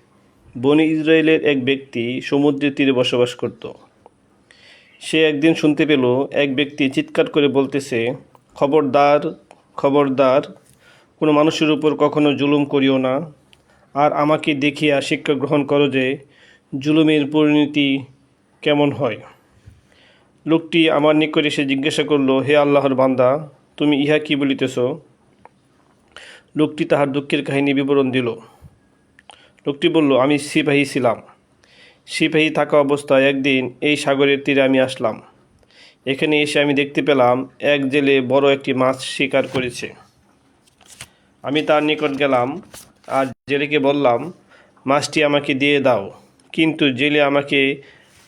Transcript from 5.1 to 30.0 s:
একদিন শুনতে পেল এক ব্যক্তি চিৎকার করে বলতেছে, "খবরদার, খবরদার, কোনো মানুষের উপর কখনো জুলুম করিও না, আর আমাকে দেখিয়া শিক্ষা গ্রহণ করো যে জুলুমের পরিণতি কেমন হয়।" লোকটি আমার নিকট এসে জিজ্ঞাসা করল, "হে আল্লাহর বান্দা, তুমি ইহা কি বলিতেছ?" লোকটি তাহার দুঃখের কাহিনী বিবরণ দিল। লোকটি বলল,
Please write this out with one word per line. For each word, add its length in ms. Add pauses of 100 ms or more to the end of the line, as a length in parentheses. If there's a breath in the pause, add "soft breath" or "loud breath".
একদিন 300
শুনতে 320
পেল 200 (260)
এক 240
ব্যক্তি 340
চিৎকার 400
করে 180
বলতেছে, 680 (400)
"খবরদার, 800 (420)
খবরদার, 680 (760 soft breath)
কোনো 120
মানুষের 400
উপর 240
কখনো 400
জুলুম 300
করিও 320
না, 340 (600 soft breath)
আর 200
আমাকে 400
দেখিয়া 480
শিক্ষা 320
গ্রহণ 320
করো 240
যে 280 (600 soft breath)
জুলুমের 540
পরিণতি 680 (640)
কেমন 300
হয়।" 260 (1300 soft breath)
লোকটি 440
আমার 260
নিকট 300
এসে 200
জিজ্ঞাসা 380
করল, 360
"হে 180
আল্লাহর 360
বান্দা, 560 (280)
তুমি 260
ইহা 160
কি 160
বলিতেছ?" 440 (1800 loud breath)
লোকটি 300
তাহার 260
দুঃখের 340
কাহিনী 280
বিবরণ 380
দিল। 240 (1300 loud breath)
লোকটি 220
বলল, 280